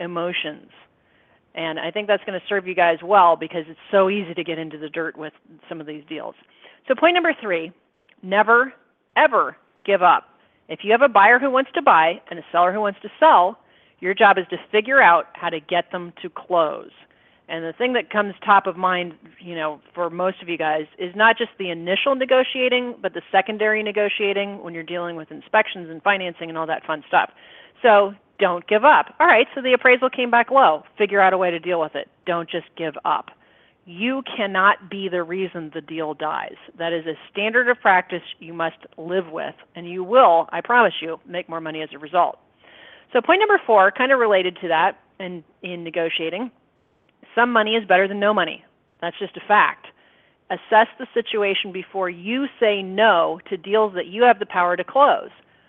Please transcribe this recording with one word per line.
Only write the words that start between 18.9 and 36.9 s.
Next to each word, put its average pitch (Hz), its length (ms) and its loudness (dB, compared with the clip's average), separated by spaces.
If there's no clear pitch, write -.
you 175 160 -16
know, 156 260 -6
for 175 140 -6
most 180 340 -6
of 175 60 -20
you 170 80 -6
guys 156 300 -4
is 180 160 -10
not 220 220 2
just 233 220 -6
the 190 120 -8
initial 180 440 -2
negotiating, 254 880 0
but - 100 -6
the 175 80 -10
secondary 214 520 0
negotiating 202 800 -4
when 170 100 -14
you're 165 100 -12
dealing 175 340 -10
with 160 140 -16
inspections 170 600 -4
and 160 120 -16
financing 185 460 -4
and 165 80 -10
all 160 100 -6
that 160 200 -6
fun 156 200 -6
stuff. - 240 0
So 202 320 4
don't 175 280 -2
give 214 200 0
up. 247 340 4
All 320 60 4
right, 262 280 4
so 277 60 -10
the 254 140 0
appraisal 247 340 2
came 247 220 -6
back 240 200 2
low. 208 340 4
Figure 202 240 0
out 190 140 4
a 185 40 0
way 180 120 0
to 170 80 -4
deal 170 220 -4
with 156 140 -6
it. - 140 -10
Don't 170 240 -6
just 165 180 -8
give 156 180 -8
up. - 220 -2
You 233 380 -6
cannot 196 540 0
be 196 220 -8
the 175 120 -4
reason 170 520 -8
the 160 80 -12
deal 156 320 -8
dies. 156 400 -8
That 170 160 -6